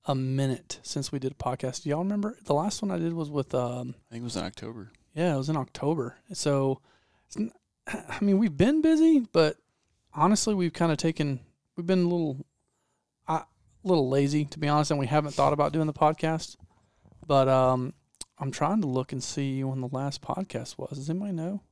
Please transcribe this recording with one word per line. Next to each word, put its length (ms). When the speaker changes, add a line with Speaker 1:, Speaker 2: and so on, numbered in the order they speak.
Speaker 1:
a 100
minute 680
since 280
we 80
did 140
a 20
podcast. 480
Do 80
y'all 80
remember? 460
The 100
last 260
one 100
I 80
did 140
was 160
with, 260
um, 420
Speaker 2:
I 40
think 100
it 20
was 120
in 80
October. 480
Speaker 1:
Yeah, 200
it 40
was 100
in 80
October. 600
So, 480
it's 100
n-, 160
<sighs> 180
I 360
mean, 160
we've 180
been 240
busy, 380
but 240
honestly, 400
we've 180
kinda 240
taken, 440
we've 100
been 180
a 40
little, 380
uh, 160
a 40
little 260
lazy, 380
to 140
be 80
honest, 240
and 80
we 80
haven't 240
thought 200
about 200
doing 160
the 40
podcast. 640
But, 220
um, 440
I'm 120
trying 300
to 40
look 240
and 100
see 440
when 160
the 80
last 340
podcast 560
was. 180
Does 140
anybody 220
know? 280